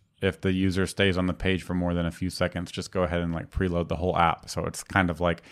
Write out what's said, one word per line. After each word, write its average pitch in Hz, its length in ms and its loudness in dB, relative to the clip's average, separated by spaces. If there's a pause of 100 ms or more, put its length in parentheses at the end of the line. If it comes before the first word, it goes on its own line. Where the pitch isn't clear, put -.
(220)
if 95 200 0
the 95 120 2
user 92 340 2
stays 98 300 2
on 90 80 2
the 90 80 0
page 92 280 0
for - 120 -6
more 87 200 0
than 87 120 0
a 85 60 -2
few 90 180 -6
seconds, 87 420 -4
just - 200 -8
go 92 120 0
ahead 87 180 0
and, 85 120 -2
like, - 160 -6
preload 85 400 0
the 80 80 -2
whole 85 200 0
app. 85 320 2
So 82 160 -4
it's - 180 -8
kind 92 260 2
of 80 100 -4
like, 85 320 0